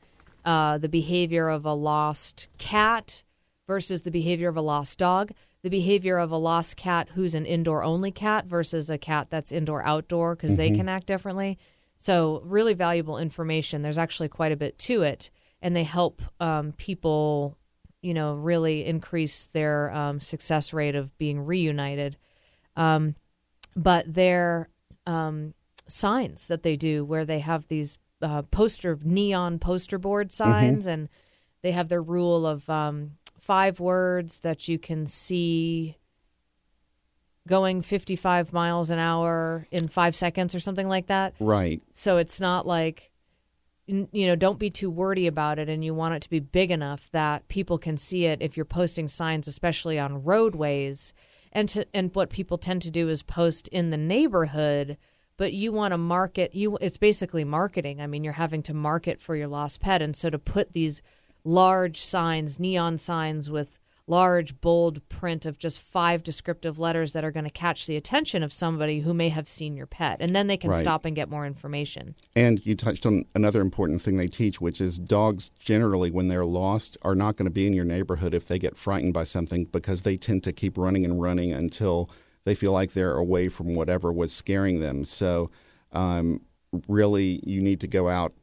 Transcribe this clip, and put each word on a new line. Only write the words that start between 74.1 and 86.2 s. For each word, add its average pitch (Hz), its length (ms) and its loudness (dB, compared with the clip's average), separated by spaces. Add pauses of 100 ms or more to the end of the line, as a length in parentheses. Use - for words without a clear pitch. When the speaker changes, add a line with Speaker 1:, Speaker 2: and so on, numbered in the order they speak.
Speaker 2:
they 90 100 0
teach, 104 340 -2
which 85 180 -2
is 90 200 -2
dogs 104 500 2 (100)
generally, 101 520 2
when 92 160 0
they're 90 180 0
lost, 92 560 -2
are 95 140 2
not 104 200 2
gonna 92 140 0
be 95 160 2
in 101 80 4
your 90 120 2
neighborhood 87 500 0
if 85 120 -2
they 90 120 0
get - 180 -4
frightened 92 360 -2
by 82 100 0
something, 85 420 -2
because 92 380 -4
they 95 140 2
tend 95 260 0
to 92 100 -2
keep - 240 -4
running 92 260 2
and 87 160 0
running 87 320 0
until 85 560 0 (360)
they 104 100 2
feel 98 200 2
like 95 200 2
they're 92 240 2
away 90 320 2
from 85 240 -4
whatever 85 400 0
was 85 180 0
scaring 98 500 0
them. 69 220 -2
So, 85 460 0 (440)
um, 85 480 0 (460)